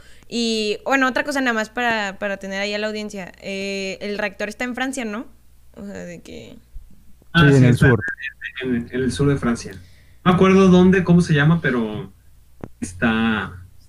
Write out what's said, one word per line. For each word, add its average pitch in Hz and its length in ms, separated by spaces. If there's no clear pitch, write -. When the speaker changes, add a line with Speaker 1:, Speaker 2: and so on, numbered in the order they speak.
Speaker 1:
Y, 220 560
bueno, 262 220
otra 294 180
cosa 285 160
nada 247 120
más 220 160
para, 220 500
para 196 180
tener 196 240
ahí 208 120
a 208 60
la 214 80
audiencia. 208 440
Eh, 196 600
el 208 160
reactor 208 320
está 220 140
en 247 120
Francia, 262 300
¿no? 214 220
O 202 80
sea, 190 200
de 175 160
que - 340
Speaker 2:
Ah, 170 140
Speaker 3:
Sí, 139 40
Speaker 2:
sí, 139 60
Speaker 3:
en 127 80
el 120 60
Speaker 2:
está 131 180
Speaker 3:
sur. 113 100
Speaker 2:
en, 127 120
en 117 140
el 123 80
sur 143 160
de 139 80
Francia. - 380
No 180 80
me 175 40
acuerdo 190 340
dónde, 180 340
cómo 175 160
se 170 140
llama, 151 280
pero 110 520
está 110 840